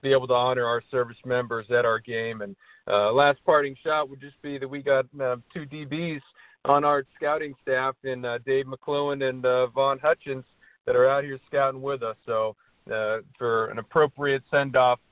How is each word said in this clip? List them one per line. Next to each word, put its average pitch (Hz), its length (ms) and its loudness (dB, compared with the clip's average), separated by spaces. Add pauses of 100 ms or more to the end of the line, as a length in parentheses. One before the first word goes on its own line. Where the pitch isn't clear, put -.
be 135 120 0
able 127 160 2
to 127 60 4
honor 123 300 2
our 117 240 0
service 120 360 -4
members 120 480 -4
at 120 120 4
our 113 140 2
game. 113 440 -6
And, 101 120 -10 (320)
uh, 104 260 2
last 143 320 4
parting 143 380 2
shot 151 260 -2
would 135 120 -18
just 139 220 -20
be 143 160 -8
that 135 100 -8
we 143 120 -10
got, 135 260 0 (140)
uh, 123 180 -2 (140)
two 160 120 -10
D 147 200 -12
Bs 151 360 -6 (460)
on 143 180 4
our 143 200 2 (120)
scouting 147 440 -4
staff 131 440 -2
in, 127 200 -6
uh, 120 220 -4
Dave 135 200 0
McLuhan 143 600 -4
and, 127 160 -6
uh, 127 220 2
Vaughn 135 320 0
Hutchins 143 460 -2 (420)
that 123 80 0
are 123 140 8
out 139 160 2
here 139 240 -10
scouting 135 340 0
with 135 220 -4
us. 110 200 -6
So, 110 300 -2 (380)
uh, 110 260 -2 (180)
for 113 300 0
an 107 120 -8
appropriate 139 720 0
send-off 127 500 4 (100)